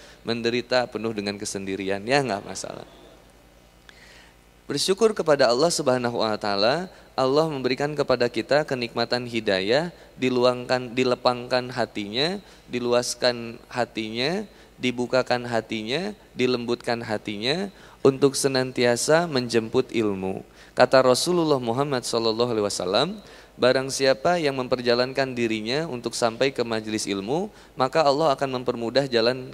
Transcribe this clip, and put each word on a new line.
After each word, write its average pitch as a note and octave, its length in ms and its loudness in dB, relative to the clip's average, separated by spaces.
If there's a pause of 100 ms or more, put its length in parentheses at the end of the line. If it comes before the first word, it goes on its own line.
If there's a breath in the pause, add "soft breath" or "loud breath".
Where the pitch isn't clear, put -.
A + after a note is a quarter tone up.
(280 loud breath)
Menderita A#2 640 0
penuh A2 240 -4
dengan G2+ 240 -4
kesendirian, G2 640 -4
ya, C3 160 2
nggak G#2+ 240 -2
masalah. - 440 -12 (1800 loud breath)
Bersyukur A3 480 2
kepada D3 360 4
Allah D3 200 4
Subhanahu B2+ 480 0
wa G#2+ 200 0
taala, A2 480 0 (260 loud breath)
Allah C3+ 320 2
memberikan C#3 480 -2
kepada B2+ 380 0
kita C3+ 320 0
kenikmatan B2 640 -4
hidayah, A2+ 640 0 (260 loud breath)
diluangkan, B2 800 0
dilepangkan B2 760 0
hatinya, B2 680 -4 (320 loud breath)
diluaskan A#2+ 960 -2
hatinya, B2 800 -4 (320 loud breath)
dibukakan B2 680 0
hatinya, A#2+ 680 -4 (180)
dilembutkan A#2+ 720 -2
hatinya A2+ 640 -4 (320 loud breath)
untuk C3+ 320 4
senantiasa C3 960 2
menjemput B2 640 0
ilmu. G2 480 -2 (320 loud breath)
Kata B2+ 320 4
Rasulullah D3+ 560 2
Muhammad B2+ 400 -2
sallallahu A#2 480 0
alaihi G#2+ 160 0
wasallam, G2 420 0 (540 loud breath)
"Barang C3 320 2
siapa C3+ 480 2
yang C#3 160 0
memperjalankan B2+ 800 0
dirinya A#2 480 -2
untuk A#2+ 320 -6
sampai A#2+ 320 0
ke B2 160 -2
majlis A2 400 -4
ilmu, A2 480 -4 (240 loud breath)
maka C3 240 2
Allah C#3+ 320 4
akan C3 240 -2
mempermudah B2 480 0
jalan B2+ 480 0